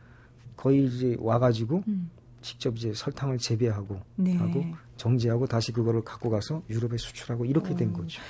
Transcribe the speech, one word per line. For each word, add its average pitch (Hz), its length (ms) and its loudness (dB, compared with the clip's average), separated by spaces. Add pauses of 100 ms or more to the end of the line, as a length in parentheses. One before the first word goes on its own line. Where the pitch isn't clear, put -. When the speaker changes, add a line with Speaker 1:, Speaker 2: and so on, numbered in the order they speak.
(560)
Speaker 1:
거의 139 280 4
이제 123 340 0
와가지고 120 680 2
Speaker 2:
음. 180 220 -2 (320)
Speaker 1:
직접 - 340 -4
이제 113 180 -4
설탕을 135 440 -4
재배하고 107 600 0 (160)
Speaker 2:
네. 180 220 2
Speaker 1:
하고 170 280 2 (320)
정제하고 117 500 2
다시 117 260 0
그거를 113 320 2
갖고 - 260 -4
가서 151 400 0
유럽에 113 260 -2
수출하고 120 480 -6
이렇게 139 300 0
된 117 160 0
Speaker 2:
어, - 40 -4
Speaker 1:
거죠. - 360 -8